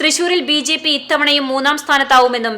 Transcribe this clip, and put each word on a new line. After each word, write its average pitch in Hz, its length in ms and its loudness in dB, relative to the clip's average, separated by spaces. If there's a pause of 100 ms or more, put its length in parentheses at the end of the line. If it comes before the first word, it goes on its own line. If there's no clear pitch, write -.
തൃശൂരിൽ 349 500 0
ബി 302 80 2 (100)
ജെ 311 160 0
പി 311 140 0
ഇത്തവണയും 285 540 0
മൂന്നാം 277 320 0
സ്ഥാനത്താവുമെന്നും 247 720 2